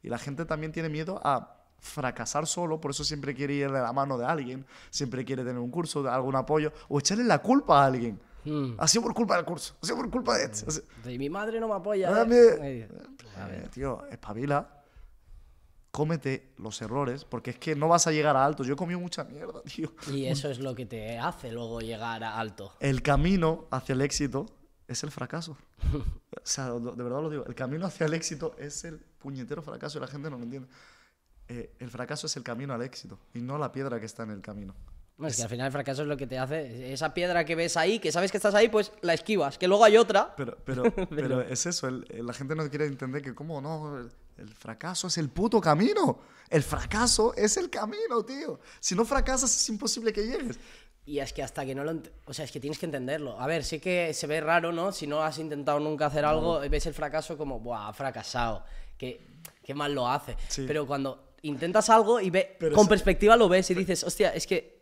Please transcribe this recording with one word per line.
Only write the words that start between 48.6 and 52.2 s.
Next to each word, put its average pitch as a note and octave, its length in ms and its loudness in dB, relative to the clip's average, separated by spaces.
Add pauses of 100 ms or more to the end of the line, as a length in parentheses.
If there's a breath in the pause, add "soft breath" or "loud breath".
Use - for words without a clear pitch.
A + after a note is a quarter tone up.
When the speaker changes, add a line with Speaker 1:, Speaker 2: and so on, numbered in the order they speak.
Speaker 1:
Si - 160 -2
no A3 80 4
fracasas C4 500 2
es - 160 0
imposible A3 440 -2
que G#3 120 -2
llegues. B3+ 320 -4 (480 loud breath)
Speaker 2:
Y C#3+ 140 -4
es C3+ 140 -6
que D#3 80 -6
hasta C3+ 240 -6
que C3 80 -6
no C#3 100 -6
lo D#3 80 -4
ent-, D#3+ 200 -8 (160)